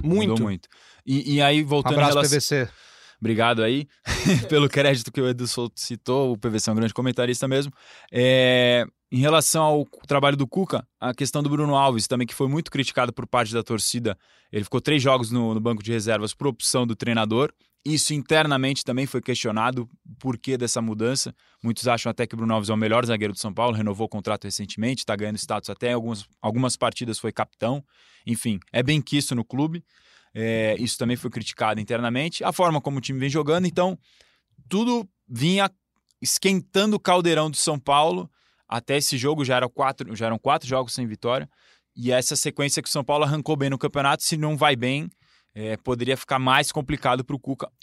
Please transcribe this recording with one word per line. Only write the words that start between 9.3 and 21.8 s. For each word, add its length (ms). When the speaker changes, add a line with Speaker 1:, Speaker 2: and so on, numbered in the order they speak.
Speaker 2:
ao 220
trabalho 280
do 100
Cuca, 400
a 140
questão 280
do 80
Bruno 260
Alves 320
também, 200
que 60
foi 160
muito 200
criticado 440
por 120
parte 280
da 100
torcida. 540
Ele 120
ficou 180
três 200
jogos 300
no, 220
no 60
banco 220
de 100
reservas 420
por 140
opção 380
do 100
treinador. 560
Isso 300
internamente 680
também 220
foi 160
questionado, 640
o 140
porquê 380
dessa 240
mudança. 520
Muitos 240